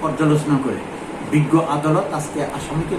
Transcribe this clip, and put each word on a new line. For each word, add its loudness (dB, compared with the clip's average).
পর্যালোচনা 2
করে 0
বিজ্ঞ 4
আদালত 0
আজকে -4
আসামিকে -4